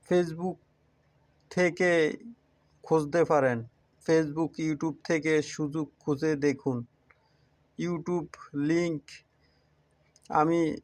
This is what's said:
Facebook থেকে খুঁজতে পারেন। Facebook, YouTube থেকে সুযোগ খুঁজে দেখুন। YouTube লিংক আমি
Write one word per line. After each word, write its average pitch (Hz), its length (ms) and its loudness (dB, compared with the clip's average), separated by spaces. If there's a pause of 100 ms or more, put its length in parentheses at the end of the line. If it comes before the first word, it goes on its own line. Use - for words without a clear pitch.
Facebook 175 500 0 (920)
থেকে 180 400 2 (920)
খুঁজতে 160 400 2
পারেন। 135 340 2 (480)
Facebook, 160 520 2
YouTube 156 440 -4
থেকে 156 300 0 (100)
সুযোগ 151 440 -6 (120)
খুঁজে 156 380 -2
দেখুন। 139 400 -2 (1000)
YouTube 170 520 -4 (320)
লিংক 165 420 0 (1300)
আমি 165 300 2 (240)